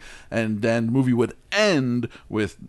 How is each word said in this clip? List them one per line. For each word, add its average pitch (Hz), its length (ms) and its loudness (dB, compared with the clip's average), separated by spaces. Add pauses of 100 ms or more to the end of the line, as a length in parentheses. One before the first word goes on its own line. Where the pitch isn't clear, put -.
(300)
and 110 320 -2
then 117 240 0
the 113 60 -2
movie 131 220 2
would 117 200 2 (180)
end 143 560 2 (220)
with, 107 280 -2 (120)